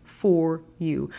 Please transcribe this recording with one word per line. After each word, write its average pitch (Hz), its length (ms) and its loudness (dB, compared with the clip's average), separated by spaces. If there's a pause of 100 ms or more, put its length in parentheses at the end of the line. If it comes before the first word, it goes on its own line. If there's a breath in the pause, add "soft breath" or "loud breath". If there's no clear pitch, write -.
for 165 560 0 (160)
you. 147 320 -4 (100)